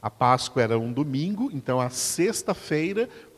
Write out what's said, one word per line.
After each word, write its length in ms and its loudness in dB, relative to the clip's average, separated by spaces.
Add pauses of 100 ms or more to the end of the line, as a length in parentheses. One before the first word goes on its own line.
A 80 -4
Páscoa 520 2
era 180 4
um 140 -4
domingo, 580 -2
então 300 -2
a 80 -2
sexta-feira 1200 -2 (280)